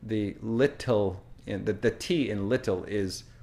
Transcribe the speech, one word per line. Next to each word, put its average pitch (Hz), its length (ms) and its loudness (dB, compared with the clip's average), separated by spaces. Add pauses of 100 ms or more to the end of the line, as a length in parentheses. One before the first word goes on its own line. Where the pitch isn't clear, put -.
the 107 400 -2
little, 113 800 2 (240)
in, 101 200 -4
the, 107 80 0
the 104 180 2
T 151 380 0
in 101 200 -2
little 110 360 0
is 95 380 -2 (200)